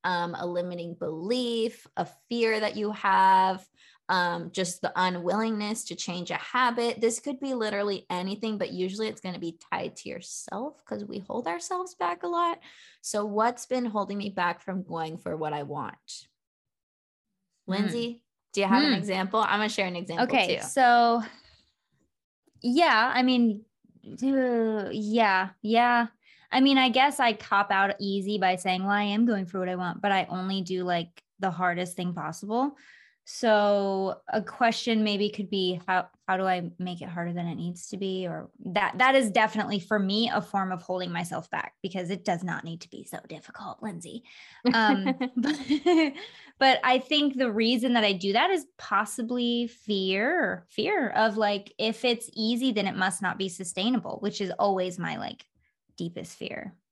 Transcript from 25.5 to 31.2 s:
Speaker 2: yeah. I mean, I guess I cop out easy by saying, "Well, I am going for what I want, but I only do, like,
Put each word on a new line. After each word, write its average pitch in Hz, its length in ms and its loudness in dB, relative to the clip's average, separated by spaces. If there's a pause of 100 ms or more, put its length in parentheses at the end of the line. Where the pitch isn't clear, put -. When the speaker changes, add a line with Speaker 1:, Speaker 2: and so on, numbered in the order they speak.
Speaker 2:
yeah. 233 440 4 (440)
I 262 100 4
mean, 269 160 6
I 262 120 6
guess 269 300 4
I 233 140 4
cop 202 380 0
out 196 280 2
easy 202 380 -2
by 185 180 4
saying, 185 280 -2
"Well, 196 80 0
I 208 120 2
am 208 220 2
going 196 220 0
for 185 120 -6
what 185 100 -2
I 185 60 -2
want, 180 260 -6
but 202 100 2
I 190 140 2
only 190 360 -4
do, 180 220 -4
like, 170 400 -2 (160)